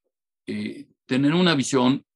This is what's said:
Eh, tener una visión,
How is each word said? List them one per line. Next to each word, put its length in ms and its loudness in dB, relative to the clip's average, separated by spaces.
Eh, 420 -10
tener 280 0
una 220 2
visión, 500 0